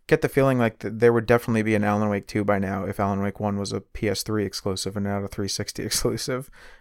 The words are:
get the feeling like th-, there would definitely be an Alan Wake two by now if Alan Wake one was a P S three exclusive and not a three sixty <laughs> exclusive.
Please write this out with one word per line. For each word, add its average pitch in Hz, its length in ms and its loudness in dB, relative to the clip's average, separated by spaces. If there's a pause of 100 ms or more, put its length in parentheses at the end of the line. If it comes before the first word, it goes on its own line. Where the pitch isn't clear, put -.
get 151 160 4
the 139 80 0
feeling 135 280 4
like 113 200 0
th-, 104 180 -6
there 117 160 6
would 117 140 2
definitely 117 360 4
be 110 120 2
an 104 100 2
Alan 104 240 2
Wake 101 180 -2
two 107 160 -2
by 101 160 2
now 95 260 -2
if 98 140 -6
Alan 98 220 0
Wake 98 180 -4
one 101 200 -2
was 101 140 -6
a 95 100 -6
P - 260 -4
S 98 140 -2
three 107 240 -2
exclusive 95 500 -6
and 101 80 -2
not 101 180 -2
a 101 60 -8
three 104 180 -6
sixty - 360 -6
<laughs> - 20 -4
exclusive. 123 640 -4 (300)